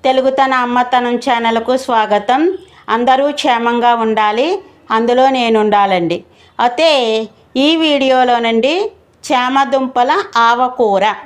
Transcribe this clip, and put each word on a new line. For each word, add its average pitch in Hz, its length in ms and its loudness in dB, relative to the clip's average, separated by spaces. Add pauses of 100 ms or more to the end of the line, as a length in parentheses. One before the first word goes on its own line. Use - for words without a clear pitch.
తెలుగుతన 269 480 2 (140)
అమ్మతనం 247 480 0 (100)
ఛానల్కు 233 500 0 (100)
స్వాగతం. 214 560 0 (540)
అందరూ 254 300 2 (160)
క్షేమంగా 240 500 0 (140)
ఉండాలి, 220 440 0 (480)
అందులో 240 280 2 (140)
నేను 226 260 0
ఉండాలండి. 190 540 0 (460)
అయితే 302 260 2 (760)
ఈ 294 40 4 (140)
వీడియోలోనండి, 254 920 0 (540)
చామదుంపల 262 800 0 (360)
ఆవకూర 240 580 0 (220)